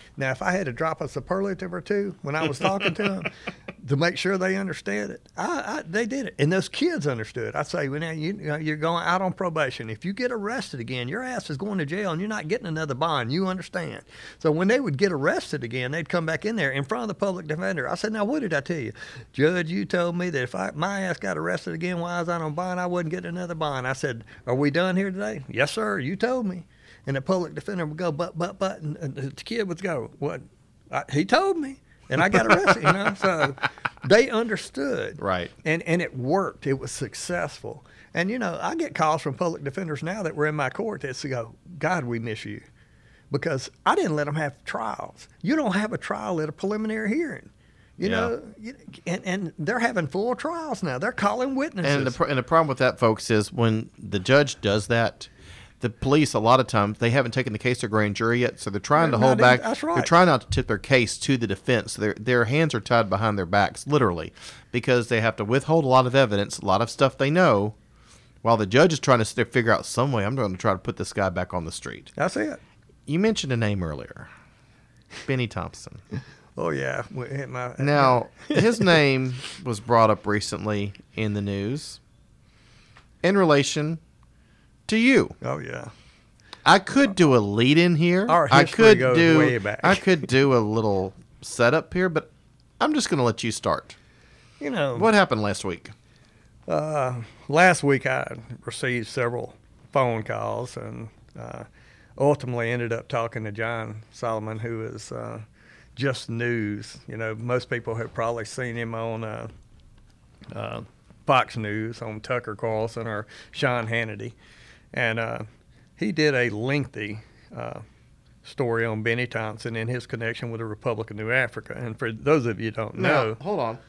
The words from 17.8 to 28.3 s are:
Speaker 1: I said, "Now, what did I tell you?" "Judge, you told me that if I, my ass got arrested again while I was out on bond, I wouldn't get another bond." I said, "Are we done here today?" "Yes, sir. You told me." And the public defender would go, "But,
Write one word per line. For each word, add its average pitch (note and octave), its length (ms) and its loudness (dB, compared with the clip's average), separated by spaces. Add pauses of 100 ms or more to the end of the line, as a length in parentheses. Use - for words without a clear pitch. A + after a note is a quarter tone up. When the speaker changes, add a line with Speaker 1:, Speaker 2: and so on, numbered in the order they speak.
Speaker 1:
I E3+ 80 -2
said, G#3+ 160 -4
"Now, G#3+ 140 0
what C#4+ 160 0
did F3+ 120 -2
I D3 60 2
tell D#3+ 200 -4
you?" A2 120 -6 (400)
"Judge, E3 400 2
you G3 140 -2
told F3 320 0
me F3+ 120 -2
that C#3 140 -2
if - 120 -6
I, F#2 200 -4
my G3 280 -2
ass F3+ 160 -4
got F#3 180 -4
arrested E3+ 360 -4
again E3+ 280 -4
while F3 160 -6
I - 20 -4
was E3 80 -4
out E3+ 140 -2
on D#3 120 -4
bond, F3+ 280 -4
I F3+ 40 -2
wouldn't F3+ 260 -2
get F3+ 120 -6
another E3+ 320 -6
bond." C#3 320 -2
I C3+ 60 0
said, B2 320 -6 (200)
"Are B2 100 0
we C#3+ 160 2
done F3+ 260 0
here G3 120 0
today?" G3 380 -6
"Yes, B2 240 0
sir. G#3+ 300 -2
You D3 140 -4
told A#3+ 320 -2
me." F3+ 180 -8 (400)
And C#3 100 -4
the C3+ 60 -4
public F3 320 -2
defender E3+ 320 -6
would D3+ 100 -8
go, E3+ 160 -2
"But, E3 240 -4